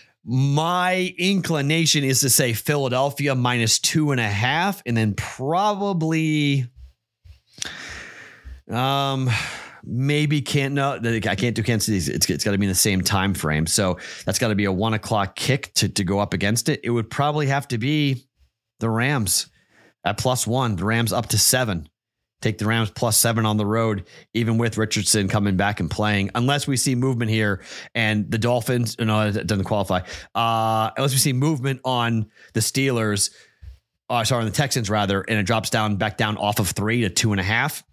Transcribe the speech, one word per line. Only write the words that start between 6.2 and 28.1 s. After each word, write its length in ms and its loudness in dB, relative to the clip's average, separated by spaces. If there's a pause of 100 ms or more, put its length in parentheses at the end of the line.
um, 600 0 (560)
maybe 560 0
can't, 340 0
no, 180 0
I 420 0
can't 180 0
do 80 -2
Kansas 440 0
City. 100 -2
It's, 140 0
it's 160 -2
gotta 120 2
be 100 2
in 40 0
the 20 0
same 280 2
time 320 2
frame. 340 0
So 300 0 (280)
that's 140 -2
gotta 160 2
be 80 2
a 80 2
one 220 0
o'clock 420 -2
kick 380 -2
to, 160 0
to 160 -2
go 140 2
up 140 -2
against 360 0
it. 160 0
It 60 -2
would 180 -2
probably 380 0
have 200 0
to 100 -4
be 480 0 (540)
the 100 0
Rams 580 0 (580)
at 120 -2
plus 300 0
one, 300 0
the 80 -2
Rams 260 0
up 160 -2
to 100 0
seven. 520 0 (520)
Take 160 -2
the 80 -4
Rams 260 0
plus 260 0
seven 280 2
on 100 2
the 100 0
road, 400 0 (280)
even 240 2
with 200 0
Richardson 520 0
coming 260 2
back 240 0
and 120 -4
playing, 440 0
unless 320 0
we 80 0
see 180 0
movement 380 0
here. 300 2 (340)
And 340 2